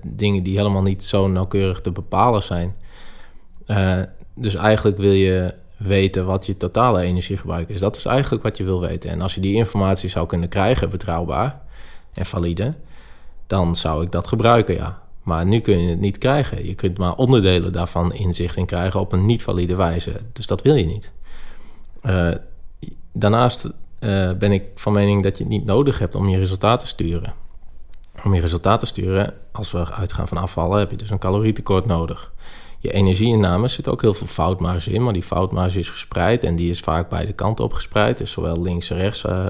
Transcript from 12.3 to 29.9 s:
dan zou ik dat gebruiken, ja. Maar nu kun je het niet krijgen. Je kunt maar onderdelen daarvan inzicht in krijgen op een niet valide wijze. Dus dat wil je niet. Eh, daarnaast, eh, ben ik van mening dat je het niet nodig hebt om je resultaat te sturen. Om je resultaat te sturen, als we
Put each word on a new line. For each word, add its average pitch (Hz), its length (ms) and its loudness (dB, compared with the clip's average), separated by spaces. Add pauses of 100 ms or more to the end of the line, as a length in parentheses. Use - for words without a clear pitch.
dan 87 300 2
zou 80 260 0
ik 90 100 -4
dat 87 140 -2
gebruiken, 113 480 4
ja. 85 240 -6 (240)
Maar 85 240 0
nu 113 140 4
kun 98 200 2
je 87 100 2
het 85 100 0
niet 98 180 0
krijgen. 127 480 0
Je 104 80 -6
kunt 95 240 -2
maar 87 160 0
onderdelen 95 580 4
daarvan 87 420 0
inzicht 87 420 -2
in 92 100 0
krijgen 92 340 0
op 95 120 -2
een 92 140 2
niet 113 160 2
valide 90 340 0
wijze. 87 360 0 (200)
Dus - 140 -8
dat - 160 -2
wil 147 120 6
je 113 100 4
niet. 92 280 -6 (880)
Eh, 90 280 2 (840)
daarnaast, 113 580 4 (280)
eh, 98 340 2
ben 101 200 2
ik 98 120 2 (100)
van - 180 -2
mening 101 300 4
dat 95 160 2
je - 60 -4
het - 80 -2
niet 104 120 0
nodig 127 340 4
hebt 98 160 -2
om 98 140 2
je 92 100 2
resultaat 95 420 2
te - 60 -10
sturen. 82 460 -2 (920)
Om 98 100 4
je 87 60 4
resultaat 87 400 2
te - 60 -4
sturen, 95 480 -2 (180)
als 104 200 -6
we 85 200 -2